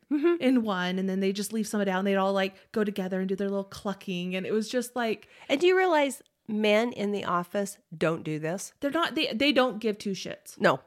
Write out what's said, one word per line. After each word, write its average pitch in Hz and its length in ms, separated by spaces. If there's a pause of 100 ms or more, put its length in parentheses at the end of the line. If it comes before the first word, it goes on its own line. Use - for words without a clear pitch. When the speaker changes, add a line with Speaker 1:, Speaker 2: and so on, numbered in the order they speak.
(120)
Speaker 1:
Mm-hmm. 311 280
Speaker 2:
in 254 220
one, 185 360
and 190 100
then 190 120
they 196 120
just 202 200
leave 220 140
somebody 202 240
out, 185 80
and 190 80
they'd 196 100
all, 196 160
like, 190 220 (180)
go 220 120
together 190 360
and 190 80
do 190 80
their 202 120
little 196 160
clucking, 190 720
and 185 120
it - 60
was 214 160
just 240 280
like 226 320 (200)
Speaker 1:
And 277 120
do 349 60
you 370 100
realize 311 460 (260)
men 214 440
in 202 200
the 202 120
office 185 540 (180)
don't 160 280
do 156 160
this? 160 400
Speaker 2:
They're 285 100
not, 330 240
they, 320 180
they 269 200
don't 247 260
give 214 200
two 208 140
shits. - 480
Speaker 1:
No, 147 260